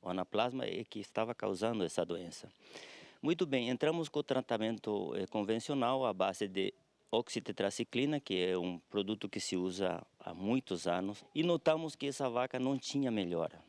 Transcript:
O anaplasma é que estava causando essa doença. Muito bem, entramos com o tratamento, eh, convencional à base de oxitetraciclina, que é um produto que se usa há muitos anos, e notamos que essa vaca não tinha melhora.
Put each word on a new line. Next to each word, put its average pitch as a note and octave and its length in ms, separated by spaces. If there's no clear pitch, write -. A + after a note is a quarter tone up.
O F2+ 80
anaplasma A2+ 560
é F#2+ 180
que - 160
estava A2 340
causando G#2 500
essa E2+ 220
doença. F2 460
Muito E3+ 240
bem, B2+ 240
entramos D3+ 380
com - 120
o C#3 40
tratamento, A2 920
eh, F#2+ 120
convencional A#2+ 800
à G#2+ 80
base F#2+ 340
de F#2+ 260
oxitetraciclina, A#2+ 1080
que F#2 200
é F2+ 180
um F2 200
produto G2+ 500
que G2+ 120
se - 160
usa F2+ 500
há F2+ 140
muitos G2 520
anos, F#2 480
e D#3 100
notamos D#3+ 520
que C#3+ 120
essa C3+ 220
vaca B2 300
não C3 180
tinha C#3 320
melhora. F2 600